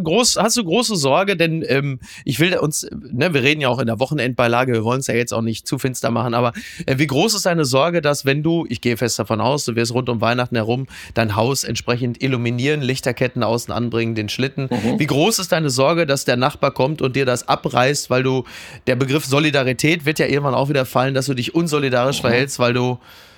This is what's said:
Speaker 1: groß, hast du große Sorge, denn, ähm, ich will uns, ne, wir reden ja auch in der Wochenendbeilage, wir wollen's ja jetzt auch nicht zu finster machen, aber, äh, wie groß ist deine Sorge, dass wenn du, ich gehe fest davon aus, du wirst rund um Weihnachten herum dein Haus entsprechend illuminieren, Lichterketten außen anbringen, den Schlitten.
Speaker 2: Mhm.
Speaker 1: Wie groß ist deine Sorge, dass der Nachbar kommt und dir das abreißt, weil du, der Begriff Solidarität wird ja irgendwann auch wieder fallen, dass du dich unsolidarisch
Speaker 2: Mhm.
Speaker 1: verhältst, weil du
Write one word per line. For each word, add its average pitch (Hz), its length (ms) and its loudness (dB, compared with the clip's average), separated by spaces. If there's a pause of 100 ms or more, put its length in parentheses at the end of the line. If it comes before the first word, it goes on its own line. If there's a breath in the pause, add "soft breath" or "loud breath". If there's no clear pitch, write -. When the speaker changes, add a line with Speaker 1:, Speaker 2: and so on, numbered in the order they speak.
Speaker 1:
groß, 226 340 2
hast 220 200 2
du 240 80 0
große 220 320 0
Sorge, 170 400 2
denn, 160 320 0
ähm, 139 320 -2 (240 loud breath)
ich 113 160 -2
will 180 160 4
uns, - 320 -2 (240)
ne, 151 200 0
wir 139 120 2
reden 151 160 2
ja 135 80 2
auch 120 100 0
in 131 80 0
der 113 140 -2
Wochenendbeilage, 127 720 0
wir 113 100 2
wollen's 123 240 -2
ja - 80 0
jetzt 120 180 -2
auch 113 100 -2
nicht 113 260 -4
zu - 100 -2
finster 127 320 -2
machen, 117 240 0
aber, 120 180 2 (340 loud breath)
äh, 135 120 0
wie 156 80 2
groß 160 280 2
ist 190 120 -2
deine 170 180 2
Sorge, 147 380 2
dass 147 220 0
wenn 139 180 0
du, 165 260 0
ich 117 120 -6
gehe 120 160 0
fest 117 200 0
davon 107 240 -2
aus, 113 240 0
du 117 120 -4
wirst 117 180 0
rund 123 140 -2
um 120 120 -2
Weihnachten 120 360 0
herum 120 320 -2 (260 loud breath)
dein 107 220 0
Haus 123 260 2
entsprechend 120 580 -4
illuminieren, 127 640 0
Lichterketten 127 600 -2
außen 120 280 0
anbringen, 113 440 -2
den 107 120 -4
Schlitten. 135 440 -4
Speaker 2:
Mhm. 123 260 0
Speaker 1:
Wie 151 80 0
groß 160 320 2
ist 185 140 -6
deine 160 180 2
Sorge, 147 340 2
dass 139 200 0
der 123 120 2
Nachbar 135 360 0
kommt 139 280 0
und 127 140 0
dir 139 120 2
das 123 200 0
abreißt, 139 640 0
weil 127 140 2
du, 131 180 0 (460 loud breath)
der 131 80 2
Begriff 135 280 0
Solidarität 143 800 2
wird 151 140 -2
ja 156 80 2
irgendwann 139 280 0
auch 131 140 0
wieder 139 160 0
fallen, 131 300 0
dass 131 120 0
du 139 80 0
dich 120 200 -4
unsolidarisch 139 640 0
Speaker 2:
Mhm. - 40 -8
Speaker 1:
verhältst, 123 360 2
weil 120 160 2
du 123 240 0 (400 loud breath)